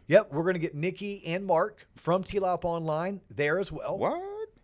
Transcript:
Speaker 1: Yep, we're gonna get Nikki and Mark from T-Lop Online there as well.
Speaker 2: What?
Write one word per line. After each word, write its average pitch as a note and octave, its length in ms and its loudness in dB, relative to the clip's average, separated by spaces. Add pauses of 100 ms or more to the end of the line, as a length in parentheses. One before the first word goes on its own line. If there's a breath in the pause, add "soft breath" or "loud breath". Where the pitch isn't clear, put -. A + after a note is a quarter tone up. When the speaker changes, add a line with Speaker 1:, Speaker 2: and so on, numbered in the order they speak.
Speaker 1:
Yep, F#3+ 240 6
we're D3 140 -2
gonna F3+ 140 2
get D#3 160 -2
Nikki F#3+ 500 -6
and F3+ 200 -4
Mark F#3+ 420 0 (100)
from F3+ 260 0
T-Lop F#3 400 -2
Online E3+ 560 -2 (100)
there D3 300 2
as G3 100 -2
well. - 280 -6
Speaker 2:
What? C#4 260 0 (400)